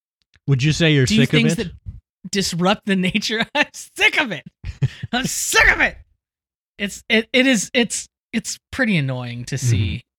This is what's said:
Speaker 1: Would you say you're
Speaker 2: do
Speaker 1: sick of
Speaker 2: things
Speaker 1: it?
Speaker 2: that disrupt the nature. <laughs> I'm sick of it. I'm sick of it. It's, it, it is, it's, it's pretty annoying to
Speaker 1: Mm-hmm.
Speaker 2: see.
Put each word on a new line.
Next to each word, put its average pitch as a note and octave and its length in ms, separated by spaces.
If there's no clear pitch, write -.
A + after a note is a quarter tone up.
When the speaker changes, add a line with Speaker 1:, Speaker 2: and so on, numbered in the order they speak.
Speaker 1:
Would C3+ 160
you D3+ 100
say D#3+ 220
you're C3+ 120
Speaker 2:
do G#3 100
Speaker 1:
sick A3 80
of - 60
Speaker 2:
things D#3 220
Speaker 1:
it? E3+ 40
Speaker 2:
that F3+ 160
disrupt F#3 560
the G3 100
nature. G#3+ 540
<laughs> - 40
I'm C#4+ 200
sick - 460
of C4+ 120
it. C#3+ 120
I'm B3+ 140
sick - 440
of - 100
it. B3+ 160
It's, G#3 300
it, A3+ 240
it C4 140
is, B3 280
it's, - 320
it's - 260
pretty A3 280
annoying B2+ 480
to - 100
Speaker 1:
Mm-hmm. B2+ 100
Speaker 2:
see. G2 360